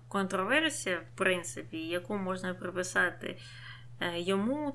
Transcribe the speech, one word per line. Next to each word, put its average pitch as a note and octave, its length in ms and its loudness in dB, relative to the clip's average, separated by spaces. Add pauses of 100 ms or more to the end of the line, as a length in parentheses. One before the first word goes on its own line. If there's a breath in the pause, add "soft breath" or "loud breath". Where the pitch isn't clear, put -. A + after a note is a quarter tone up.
контроверсія, G3 880 2
в - 200 -12
принципі, F3+ 600 0
яку F3 380 -2
можна F#3 380 0
приписати, F3+ 840 0 (600 loud breath)
е, F3 200 0
йому A#3 540 2